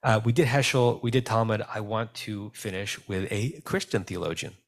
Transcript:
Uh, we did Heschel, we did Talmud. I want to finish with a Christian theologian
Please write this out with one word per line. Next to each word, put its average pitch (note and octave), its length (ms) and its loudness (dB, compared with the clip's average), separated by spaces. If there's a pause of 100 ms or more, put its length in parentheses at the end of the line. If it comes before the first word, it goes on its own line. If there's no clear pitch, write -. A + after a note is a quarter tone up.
Uh, A2 200 6
we A#2 80 4
did D3 140 6
Heschel, B2 560 4
we A#2 80 0
did B2 160 2
Talmud. A2+ 460 2
I A2 80 -6
want A2 340 -4
to G#2 400 -8
finish G2+ 440 -6 (100)
with F#2+ 240 -2
a A2 320 -2
Christian B2 400 -2
theologian E2 500 -6 (140)